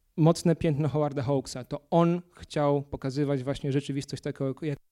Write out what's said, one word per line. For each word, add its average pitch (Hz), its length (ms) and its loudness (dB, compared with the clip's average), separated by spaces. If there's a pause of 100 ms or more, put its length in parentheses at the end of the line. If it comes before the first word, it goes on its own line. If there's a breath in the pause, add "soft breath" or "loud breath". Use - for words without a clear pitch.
(180)
mocne 165 380 4
piętno 151 340 0
Howarda 147 340 -2
Hawksa. 135 400 -2
To - 260 -10
on 170 320 4 (100)
chciał 143 500 0
pokazywać 139 640 -4
właśnie 139 280 -4
rzeczywistość 139 520 -4
taką, 135 380 -4
jak 147 180 -4 (120)